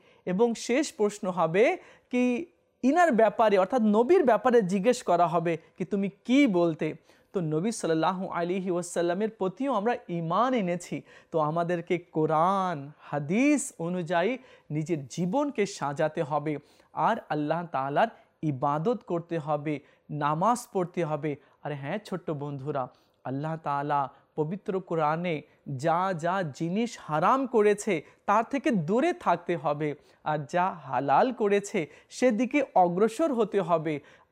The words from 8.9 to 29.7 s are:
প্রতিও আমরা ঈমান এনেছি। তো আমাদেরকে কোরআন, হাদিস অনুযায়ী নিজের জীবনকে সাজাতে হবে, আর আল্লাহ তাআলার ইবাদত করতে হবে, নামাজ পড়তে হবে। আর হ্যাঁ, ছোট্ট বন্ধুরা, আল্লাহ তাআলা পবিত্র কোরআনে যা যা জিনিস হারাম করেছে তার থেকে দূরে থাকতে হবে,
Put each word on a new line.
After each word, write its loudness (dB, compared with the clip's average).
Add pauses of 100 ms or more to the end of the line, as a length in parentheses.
প্রতিও -4
আমরা 0 (120)
ঈমান 0
এনেছি। -4 (280)
তো -2
আমাদেরকে 0
কোরআন, 0 (100)
হাদিস 0
অনুযায়ী -2 (320)
নিজের -4
জীবনকে -2
সাজাতে -4
হবে, -4 (340)
আর 0 (120)
আল্লাহ -2
তাআলার 0 (340)
ইবাদত -2
করতে -6
হবে, -4 (300)
নামাজ -2
পড়তে -2
হবে। -4 (260)
আর -8
হ্যাঁ, -8
ছোট্ট -8
বন্ধুরা, -6 (360)
আল্লাহ -6
তাআলা -2 (220)
পবিত্র -4
কোরআনে -2 (340)
যা 0
যা -2 (120)
জিনিস -4
হারাম 2
করেছে 2 (240)
তার 4
থেকে 0
দূরে 2
থাকতে -2
হবে, -2 (300)